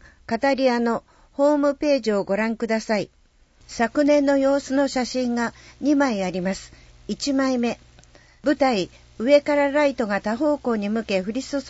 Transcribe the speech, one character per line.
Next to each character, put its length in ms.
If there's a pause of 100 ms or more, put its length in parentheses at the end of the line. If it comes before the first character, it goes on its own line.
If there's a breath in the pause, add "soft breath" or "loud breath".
(260 soft breath)
カ 140
タ 140
リ 160
ア 100
の 240 (280 soft breath)
ホ 240
ー 20
ム 180
ペ 220
ー 40
ジ 120
を 100
ご 120
覧 220
く 100
だ 120
さ 200
い。 100 (580)
昨 380
年 200
の 120
様 220
子 140
の 140
写 180
真 300
が 180 (280 loud breath)
二 140
枚 280
あ 60
り 120
ま 140
す。 180 (340 soft breath)
一 260
枚 240
目。 220 (640 soft breath)
舞 120
台、 340 (280 soft breath)
上 240
か 140
ら 160
ラ 160
イ 80
ト 120
が 140
多 160
方 200
向 180
に 140
向 140
け 180
降 100
り 120
注 160 (100)